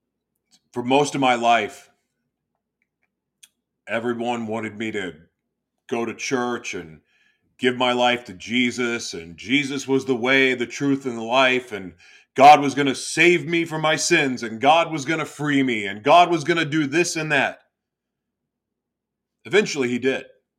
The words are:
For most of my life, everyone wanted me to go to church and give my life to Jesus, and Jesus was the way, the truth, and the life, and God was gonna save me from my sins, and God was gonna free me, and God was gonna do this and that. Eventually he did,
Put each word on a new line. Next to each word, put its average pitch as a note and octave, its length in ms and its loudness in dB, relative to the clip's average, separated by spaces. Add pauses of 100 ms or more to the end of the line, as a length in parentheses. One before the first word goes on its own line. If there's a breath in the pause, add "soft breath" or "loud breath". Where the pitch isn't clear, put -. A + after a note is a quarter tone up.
(720)
For A#2+ 120 -8
most C#3 320 0
of C#3+ 60 -4
my B2+ 140 2
life, A#2 560 0 (2000)
everyone A#2 600 -4
wanted A2 300 -8
me A2 140 -6
to F#2+ 220 -6 (720)
go A#2 160 -4
to A2 100 -6
church A#2+ 600 -4
and D#2+ 280 -14 (560)
give B2 200 0
my B2 160 0
life B2 320 0
to G2+ 80 -18
Jesus, A#2+ 800 -4
and E2+ 240 -14
Jesus C3+ 500 -4
was C3+ 180 0
the C3 100 0
way, C3 380 2
the A#2+ 120 -4
truth, C#3 400 -4
and A#2+ 120 -6
the A2+ 60 -10
life, B2+ 480 0
and F#2+ 220 -12 (420 soft breath)
God C#3+ 260 10
was C#3 140 -2
gonna C#3+ 180 0
save E3 540 0
me E3+ 180 -2
from D#3 160 -8
my D#3 140 2
sins, C#3+ 480 0
and A2 180 -10
God D#3 300 4
was D3 140 -6
gonna D#3+ 200 -4
free C#3+ 380 -2
me, A2+ 240 -2
and G#2 160 -10
God E3+ 260 6
was E3 140 -2
gonna E3 220 0
do D3+ 200 -2
this E3 300 -2
and D#3 160 -6
that. C3 300 0 (1800)
Eventually D3 440 0
he B2 80 -2
did, A#2+ 280 -4 (340)